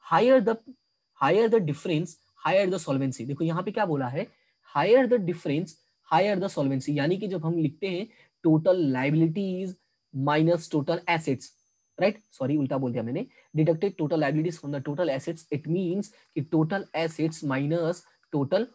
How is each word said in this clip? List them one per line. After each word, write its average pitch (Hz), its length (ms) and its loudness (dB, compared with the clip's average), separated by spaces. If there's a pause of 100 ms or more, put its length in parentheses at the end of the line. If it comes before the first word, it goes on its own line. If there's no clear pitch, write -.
(140)
Higher 233 320 6
the, 220 100 2 (680)
higher 202 260 4
the 226 100 4
difference, 160 500 -2 (380)
higher 185 280 2
the 170 140 -6
solvency। 131 380 -2
देखो 143 160 -4
यहाँ 165 200 -2
पे 208 80 -6
क्या 214 140 -2
बोला 143 220 -2
है, 156 200 -6 (500)
higher 220 320 4
the 247 100 4
difference, 165 500 -2 (440)
higher 190 300 2
the 196 120 -4
solvency, 139 340 -2
यानी 147 280 0
कि 208 100 -6
जब 180 180 -4
हम 170 120 0
लिखते 160 300 -2
हैं 190 200 -6 (400)
total 160 280 4 (200)
liabilities 165 800 0 (440)
minus 160 580 2
total 156 220 0
assets, 165 480 -4 (560)
राइट? 208 180 0 (120)
सॉरी, 139 260 -4
उल्टा 139 200 -2
बोल 131 140 -2
दिया 117 120 -4
मैंने, 147 240 -6 (300)
deducted 160 340 2 (100)
total 156 160 0
liabilities 156 480 -2
from 143 100 -6
the 139 140 -6
total 143 300 -2
assets, 165 400 -6
it 151 80 -12
means 180 400 -2
कि - 340 -10
total 156 400 0 (160)
assets 160 480 -4
minus 156 500 0 (400)
total 170 400 0